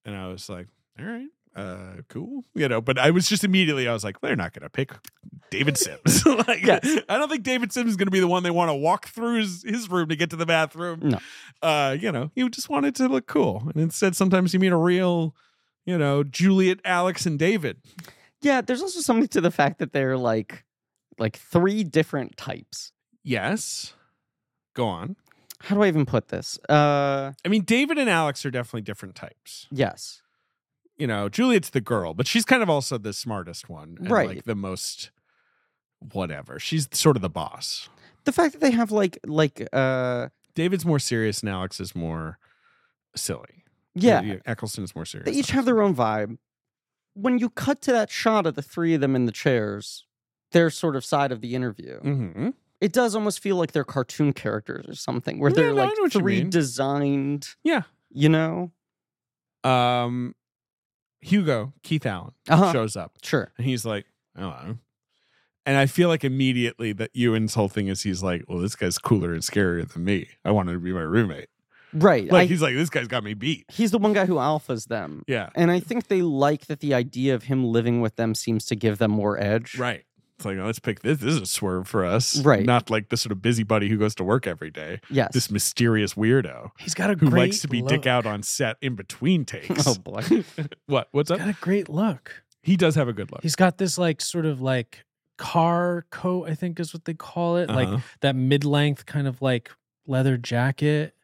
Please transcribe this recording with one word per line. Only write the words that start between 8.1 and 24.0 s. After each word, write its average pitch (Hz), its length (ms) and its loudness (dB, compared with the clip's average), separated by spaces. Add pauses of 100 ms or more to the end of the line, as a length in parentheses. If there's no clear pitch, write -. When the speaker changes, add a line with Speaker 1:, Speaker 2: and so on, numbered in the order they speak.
Speaker 1:
be 190 80 4
the 185 80 4
one 180 160 2
they 175 80 0
wanna 170 240 2
walk 165 320 0
through 233 320 -2
his, 185 240 -4
his 220 260 -6
room 175 200 0
to 160 60 -2
get 160 160 -2
to 170 40 -10
the 165 120 -4
bathroom. 165 560 -2
Speaker 2:
No. 135 160 2 (420)
Speaker 1:
Uh, 147 380 2
you 208 120 -2
know, 143 240 -4
he 254 140 0
just 247 200 -10
wanted 285 260 0
to 262 120 0
look 262 200 -2
cool. 110 360 0 (100)
And 156 80 0
instead, 175 340 0
sometimes 185 380 2
you 185 60 2
meet 190 120 4
a 175 60 4
real, 175 580 2 (500)
you 180 120 -2
know, 143 260 2
Juliet, 185 640 4
Alex, 185 400 0
and 156 120 -2
David. 160 400 0 (640)
Speaker 2:
Yeah, 277 200 4
there's 254 200 -2
also 359 200 -6
something 233 280 2
to - 120 0
the 170 100 2
fact - 280 0
that 151 140 -6
they're, 131 240 0
like, 113 460 -2 (560)
like, 110 160 -2
three 196 480 0
different 151 540 -2
types. - 540 -14 (320)
Speaker 1:
Yes. 123 720 -4 (840)